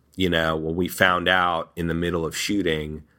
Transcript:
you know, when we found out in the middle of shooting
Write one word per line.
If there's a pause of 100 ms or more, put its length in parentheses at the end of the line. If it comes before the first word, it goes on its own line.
(140)
you
know,
when
we
found
out
in
the
middle
of
shooting (160)